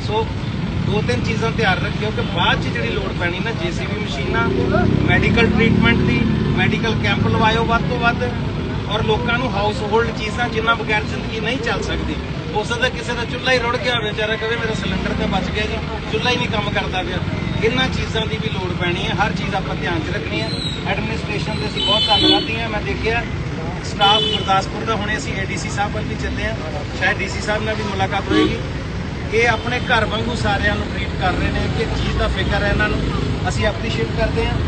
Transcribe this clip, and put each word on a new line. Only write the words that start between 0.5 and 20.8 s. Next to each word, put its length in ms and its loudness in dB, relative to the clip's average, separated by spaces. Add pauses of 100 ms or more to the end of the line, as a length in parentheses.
ਦੋ 220 2
ਤਿੰਨ 160 0
ਚੀਜ਼ਾਂ 260 0
ਧਿਆਨ 280 2
ਰੱਖਿਓ 320 -2
ਕਿ 100 -2
ਬਾਅਦ 420 0
'ਚ 40 -2
ਜਿਹੜੀ 220 -2
ਲੋੜ 320 -2
ਪੈਣੀ 180 -2
ਨਾ, 120 -2
ਜੇ 200 -2
ਸੀ 160 -4
ਬੀ 180 -4
ਮਸ਼ੀਨਾਂ, 440 0 (380)
ਮੈਡੀਕਲ 640 4
ਟ੍ਰੀਟਮੈਂਟ 460 6
ਦੀ, 240 4 (360)
ਮੈਡੀਕਲ 460 2
ਕੈਂਪ 240 2
ਲਵਾਇਓ 380 4
ਵੱਧ 240 2
ਤੋਂ 100 0
ਵੱਧ, 320 2 (580)
ਔਰ 160 0
ਲੋਕਾਂ 340 2
ਨੂੰ 160 0
ਹਾਊਸਹੋਲਡ 640 2
ਚੀਜ਼ਾਂ 320 -2
ਜਿੰਨਾ 260 2
ਬਗੈਰ 280 0
ਜ਼ਿੰਦਗੀ 380 -4
ਨਹੀਂ 180 -2
ਚੱਲ 240 -2
ਸਕਦੀ। 340 -2 (380)
ਹੋ 100 0
ਸਕਦਾ 240 0
ਕਿਸੇ 240 -4
ਦਾ 120 -4
ਚੁੱਲ੍ਹਾ 280 -2
ਹੀ 60 4
ਰੁੜ 180 0
ਗਿਆ 180 -2
ਹੋਵੇ, 160 -2
ਵਿਚਾਰਾ 260 -2
ਕਹੇ, 120 -4
"ਮੇਰਾ 260 -2
ਸਿਲੰਡਰ 440 -2
ਤਾਂ 100 0
ਬਚ 220 0
ਗਿਆ 160 -2
ਜੀ, 120 -2 (340)
ਚੁੱਲ੍ਹਾ 200 2
ਹੀ 40 2
ਨਹੀਂ 120 0
ਕੰਮ 220 -2
ਕਰਦਾ 320 -2
ਪਿਆ।" 160 -4 (460)
ਇਹਨਾਂ 240 2
ਚੀਜ਼ਾਂ 380 -2
ਦੀ 100 -2
ਵੀ 120 -2
ਲੋੜ 240 -2
ਪੈਣੀ 320 -2
ਹੈ, 100 -2
ਹਰ 180 2
ਚੀਜ਼ 220 -2
ਆਪਾਂ 200 -2
ਧਿਆਨ 260 -2
'ਚ 140 -4
ਰੱਖਣੀ 260 -2
ਹੈ। 100 -2 (360)